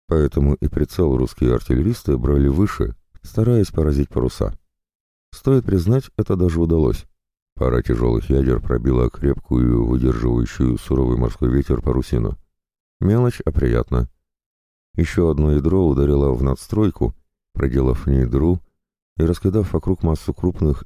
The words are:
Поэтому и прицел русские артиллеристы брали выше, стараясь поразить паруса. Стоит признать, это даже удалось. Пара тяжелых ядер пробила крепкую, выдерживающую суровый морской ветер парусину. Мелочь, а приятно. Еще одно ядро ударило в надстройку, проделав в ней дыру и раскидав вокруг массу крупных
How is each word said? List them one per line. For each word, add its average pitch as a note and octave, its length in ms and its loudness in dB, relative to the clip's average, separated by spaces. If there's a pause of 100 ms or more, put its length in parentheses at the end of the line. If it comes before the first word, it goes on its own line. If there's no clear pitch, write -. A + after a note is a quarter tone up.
Поэтому C#2+ 480 2
и - 140 -2
прицел D2 480 0
русские B1 380 0
артиллеристы C#2+ 640 -2
брали C#2 300 2
выше, C#2+ 460 0 (280)
стараясь A2+ 480 0
поразить D2 400 0
паруса. B1+ 420 -2 (840)
Стоит C3 300 2
признать, G2 400 2 (120)
это G2+ 200 0
даже E2+ 240 2
удалось. D#2+ 440 2 (520)
Пара B1 260 0
тяжелых A#1 480 -2
ядер B1+ 300 2
пробила B1 480 0
крепкую, B1 760 0
выдерживающую A#1+ 920 0
суровый B1 400 -2
морской B1 340 -2
ветер C2 300 0
парусину. B1 560 -2 (640)
Мелочь, A#2+ 440 0
а - 80 -2
приятно. A#1 580 0 (840)
Еще F2 320 0
одно D2+ 240 2
ядро D#2+ 340 2
ударило C#2 460 2
в A#1+ 100 -4
надстройку, D2 720 -2 (380)
проделав B1+ 540 -2
в C#2 40 0
ней C2 140 2
дыру D2 360 0 (580)
и E2+ 40 0
раскидав F#2 500 0
вокруг F2+ 300 -2
массу D#2+ 320 -2
крупных D#2+ 520 -2